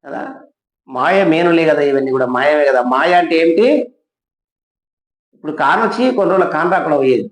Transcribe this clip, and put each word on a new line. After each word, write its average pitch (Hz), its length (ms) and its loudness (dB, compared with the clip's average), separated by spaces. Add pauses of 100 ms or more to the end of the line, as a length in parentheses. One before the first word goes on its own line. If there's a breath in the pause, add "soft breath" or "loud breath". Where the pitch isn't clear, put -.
కదా, - 180 -14 (760)
మాయ 165 200 0 (140)
మేనులే 165 400 2
కదా, 147 100 0 (100)
ఇవన్నీ 135 260 -2
కూడా 127 180 0
మాయమే 147 340 2
కదా. 127 120 2 (120)
మాయ 165 280 2
అంటే 165 220 -2
ఏమిటి? 196 240 2 (1700)
ఇప్పుడు 151 180 -10 (100)
కారు 170 220 2
వచ్చి 233 180 -2 (120)
కొన్ని 185 160 0
రోజులు 190 220 0
కాను 165 220 -2
రాకుండా 160 260 0
పోయేది 123 300 0